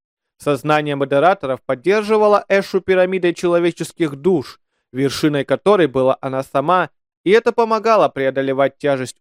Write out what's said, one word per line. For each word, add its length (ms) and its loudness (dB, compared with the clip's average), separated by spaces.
Сознание 580 -2
модераторов 680 0
поддерживало 840 0
Эшу 320 -2
пирамидой 540 0
человеческих 800 -2
душ, 420 -2
вершиной 520 -2
которой 440 2
была 340 0
она 220 -6
сама, 460 0
и 60 0
это 220 2
помогало 560 2
преодолевать 720 -2
тяжесть 420 -4